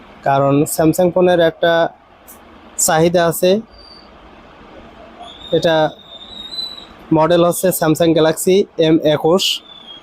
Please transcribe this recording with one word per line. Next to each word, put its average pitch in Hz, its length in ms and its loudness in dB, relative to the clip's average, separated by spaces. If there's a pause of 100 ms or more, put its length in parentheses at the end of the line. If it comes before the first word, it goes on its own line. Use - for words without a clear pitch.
(220)
কারণ 139 400 2
Samsung 165 480 0
ফোনের 180 280 2
একটা 165 500 0 (880)
চাহিদা 170 500 0
আছে। 180 320 0 (1900)
এটা 160 380 0 (1200)
মডেল 165 320 2
হচ্ছে 175 220 -2
Samsung 165 500 0
Galaxy 160 380 0 (220)
এম 160 260 2
একুশ, 156 580 0 (420)